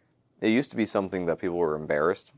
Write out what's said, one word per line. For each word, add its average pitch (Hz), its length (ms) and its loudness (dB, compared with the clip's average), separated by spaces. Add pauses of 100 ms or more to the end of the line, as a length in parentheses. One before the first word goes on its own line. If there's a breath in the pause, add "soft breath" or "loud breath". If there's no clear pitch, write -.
(420)
it 107 80 2
used 123 220 2
to - 60 -8
be 110 80 2
something 95 420 -2
that 80 120 0
people 87 180 -2
were 78 180 2
embarrassed 78 640 0